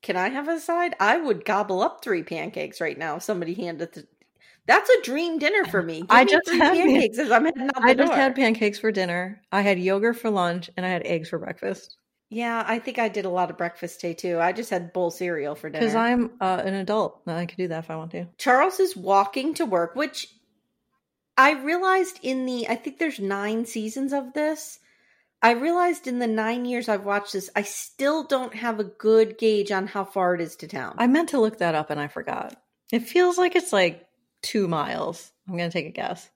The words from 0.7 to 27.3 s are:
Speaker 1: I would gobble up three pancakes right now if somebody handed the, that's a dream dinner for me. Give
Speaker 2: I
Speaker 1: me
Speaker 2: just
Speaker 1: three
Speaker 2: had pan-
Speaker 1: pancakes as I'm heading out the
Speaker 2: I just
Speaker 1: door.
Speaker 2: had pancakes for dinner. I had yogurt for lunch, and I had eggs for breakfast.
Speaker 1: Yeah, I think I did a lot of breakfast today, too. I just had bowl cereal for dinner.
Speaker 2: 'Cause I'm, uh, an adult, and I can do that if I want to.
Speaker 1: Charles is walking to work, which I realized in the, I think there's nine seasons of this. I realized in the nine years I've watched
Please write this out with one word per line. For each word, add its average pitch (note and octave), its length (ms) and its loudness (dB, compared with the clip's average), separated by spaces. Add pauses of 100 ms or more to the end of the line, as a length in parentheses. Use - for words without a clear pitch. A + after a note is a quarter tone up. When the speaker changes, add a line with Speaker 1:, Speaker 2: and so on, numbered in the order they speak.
Speaker 1:
I G#3+ 200 4
would A#3+ 260 -2
gobble F#3+ 380 0
up - 200 -2
three F#3 200 -2
pancakes D#3 580 -8
right D#3+ 160 -4
now D#3 200 -6
if F3 60 -10
somebody F3 300 -4
handed E3+ 400 -8
the, - 140 -18 (600)
that's F4 220 6
a B4 140 6
dream D#4+ 360 -2
dinner E4+ 280 2
for F3+ 160 0
me. E3 180 -6
Give F#3 80 -8
Speaker 2:
I B3 160 10
Speaker 1:
me - 60 2
Speaker 2:
just E4 180 4
Speaker 1:
three E4+ 100 2
Speaker 2:
had D#4+ 160 6
pan- E4+ 140 4
Speaker 1:
pancakes A3+ 300 4
as C4+ 120 0
I'm A#3 140 6
heading D#4+ 200 -2
out C#4 100 -2
the B3+ 80 -4
Speaker 2:
I B3 120 8
just C#4+ 180 4
Speaker 1:
door. D4 40 2
Speaker 2:
had C4+ 180 4
pancakes A3 440 2
for A3 140 -2
dinner. F#3 500 -2 (100)
I G3 80 2
had G3 180 4
yogurt G3 400 2
for A3+ 120 -2
lunch, F3+ 480 0
and F3+ 80 -4
I - 20 -2
had F3+ 160 -2
eggs E3 240 -2
for E3+ 100 -6
breakfast. - 600 -8 (320)
Speaker 1:
Yeah, A#3 360 -4
I A3+ 120 -2
think A3+ 200 -8
I A3+ 120 2
did G3 160 -6
a F#3+ 40 -2
lot F3+ 200 0
of E3+ 80 -12
breakfast E3+ 420 -8
today, E3+ 140 -6
too. E3+ 260 -4
I F3 120 2
just A3+ 180 -8
had F3 240 -4
bowl F3+ 160 0
cereal D#3 440 -4
for D#3 140 -12
dinner. D#3 160 -2
Speaker 2:
'Cause G#3+ 120 0
I'm, A#3 340 2 (100)
uh, F#3 240 0
an F#3+ 100 -2
adult, G3 520 -2
and E3+ 100 -4
I F3 80 -2
can E3+ 140 -12
do F#3 100 -2
that E3 120 -4
if D#3+ 100 -14
I D#3+ 60 -8
want E3 160 -10
to. F3 140 -8 (120)
Speaker 1:
Charles C#4 420 0
is F#4+ 160 0
walking G3 580 2
to E4 120 -4
work, E3+ 300 0
which - 320 -6 (1080)
I C4+ 160 6
realized F4+ 680 0
in C4 240 -2
the, B3 220 -6
I A#3+ 80 -2
think C#4 220 -12
there's D#4 200 -2
nine G3+ 480 -2
seasons A#3 460 -4
of C4 220 -4
this. D4+ 440 -4 (640)
I A#3 100 8
realized E4+ 540 0
in B3 120 -4
the B3 80 -2
nine A3+ 400 -2
years A#3+ 220 -4
I've G3+ 180 0
watched G3+ 260 -2